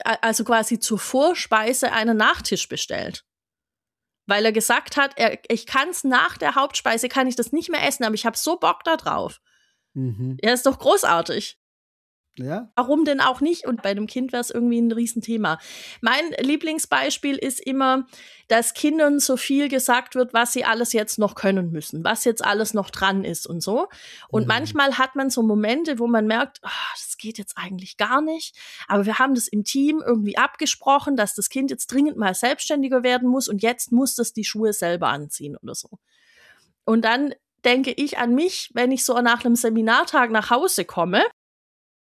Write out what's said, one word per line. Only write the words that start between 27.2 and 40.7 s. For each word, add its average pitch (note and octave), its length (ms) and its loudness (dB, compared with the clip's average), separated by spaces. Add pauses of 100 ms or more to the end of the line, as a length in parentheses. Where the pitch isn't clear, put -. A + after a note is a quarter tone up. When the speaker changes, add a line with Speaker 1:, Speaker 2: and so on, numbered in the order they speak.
Speaker 1:
jetzt - 220 -14
eigentlich F#3 380 -12
gar B3 240 2
nicht.“ D#4+ 340 -6 (320)
Aber G3+ 180 2
wir A3 140 -2
haben C4+ 160 4
das A#3 120 -2
im G#3 160 -2
Team D4 400 0
irgendwie G#3+ 360 0
abgesprochen, C#4 760 0
dass G#3+ 200 -2
das - 140 -4
Kind C4+ 200 -2
jetzt - 220 -8
dringend C#4+ 260 2
mal F#3+ 160 0
selbstständiger C4+ 720 0
werden B3 260 2
muss C4 180 0
und G3+ 140 -2
jetzt A#3+ 300 -2
muss C4 240 2
das - 180 -2
die G#3+ 120 -6
Schuhe G#3+ 280 0
selber E3+ 360 -2
anziehen D3 520 -6
oder - 140 -12
so. - 140 -12 (960)
Und A3 200 2
dann B3+ 280 2 (320)
denke B3+ 260 4
ich - 260 -4
an A#3+ 180 2
mich, F4 380 -2
wenn B3 180 2
ich C4 140 -2
so B3 160 2
nach A#3+ 240 2
einem A#3+ 100 6
Seminartag A#3 760 2
nach G#3+ 180 0
Hause B3 360 2